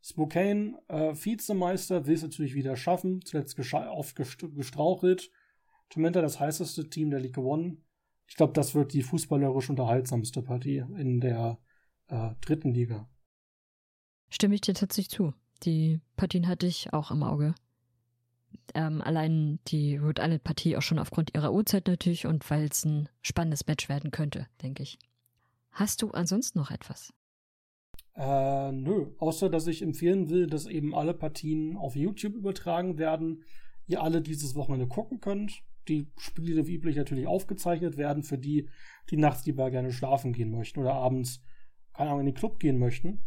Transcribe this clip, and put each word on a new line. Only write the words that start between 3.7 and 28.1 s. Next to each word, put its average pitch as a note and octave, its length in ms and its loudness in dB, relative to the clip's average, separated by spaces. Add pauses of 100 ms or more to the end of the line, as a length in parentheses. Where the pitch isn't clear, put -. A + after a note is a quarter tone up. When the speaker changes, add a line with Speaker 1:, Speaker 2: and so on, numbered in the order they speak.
Speaker 1:
oft - 260 -8
gest-, D3+ 400 -8
gestrauchelt. F3+ 760 2 (600)
Tormenta, E3+ 320 2
das D3+ 180 0
heißeste D3+ 500 -4
Team D3+ 220 -2
der C#3 80 0
League B2+ 180 -6
One. D3+ 400 -2 (500)
Ich - 80 -20
glaub, D3+ 180 6
das D3+ 220 0
wird D3 180 2
die C3+ 100 2
fußballerisch C#3 680 0
unterhaltsamste B2+ 720 0
Partie B2+ 360 -2
in B2+ 420 -2
der, A#2 400 0 (480)
äh, A2+ 240 -4 (100)
dritten D3+ 320 0
Liga. A#2 360 -2 (1200)
Speaker 2:
Stimme G3+ 260 4
ich G3+ 60 -2
dir F#3+ 140 0
tatsächlich - 340 -2
zu. D#3+ 240 0 (300)
Die D#3+ 360 2 (160)
Partien F3 320 2
hatte F3+ 200 0
ich - 260 -4
auch D3+ 180 -2
im D3 120 2
Auge. D3 320 2 (1160)
Ähm, D#3 280 0
allein D#3 680 2
die D3 300 2
Rhode D3 240 2
Island-Partie E3 560 0
auch - 40 -2
schon D#3 180 2
aufgrund - 360 -2
ihrer D3 160 2
Uhrzeit G3+ 360 2
natürlich F3 380 2
und D#3 240 -2
weil's D3+ 360 0
ein D3+ 240 0 (120)
spannendes D#3+ 460 -2
Match - 220 -2
werden C#3+ 220 -2
könnte, D3 360 -4 (140)
denke C3+ 220 -8
ich. - 140 -12 (720)
Hast - 300 0
du A3 100 -2
ansonsten F3+ 480 0
noch C#3 120 -2
etwas? - 420 -12 (1000)